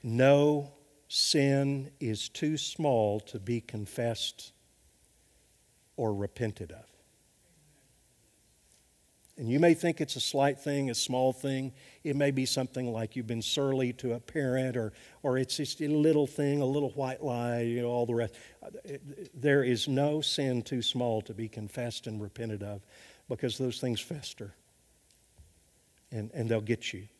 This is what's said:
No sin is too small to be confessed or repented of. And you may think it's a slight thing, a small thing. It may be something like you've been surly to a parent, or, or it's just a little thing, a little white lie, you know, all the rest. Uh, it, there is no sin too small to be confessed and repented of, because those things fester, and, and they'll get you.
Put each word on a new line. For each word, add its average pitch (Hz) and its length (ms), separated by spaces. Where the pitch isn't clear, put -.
No 143 680
sin 139 920
is 110 300
too 156 280
small 110 640
to - 180
be 113 220
confessed - 880
or 110 180
repented 98 580
of. - 140
And 117 120
you 131 100
may 170 140
think 165 260
it's 147 160
a 131 60
slight 139 380
thing, 139 320
a 113 40
small 131 380
thing. 135 400
It 143 120
may 143 140
be 131 160
something 127 480
like 110 220
you've 120 120
been 113 140
surly 135 520
to 123 200
a 120 60
parent, 131 580
or, 107 160
or 131 160
it's 131 180
just 147 240
a 151 60
little 151 400
thing, 143 340
a 131 40
little 139 260
white 131 320
lie, 120 380
you 117 200
know, 120 60
all 120 180
the 120 80
rest. 117 220
Uh, - 80
it, 143 160
there 139 240
is 120 240
no 147 340
sin 131 400
too 117 220
small 117 400
to - 100
be 110 160
confessed 113 560
and 107 160
repented 107 400
of, 101 240
because 123 300
those 127 220
things 120 200
fester, - 540
and, 107 240
and 117 120
they'll 113 140
get 110 320
you. 98 140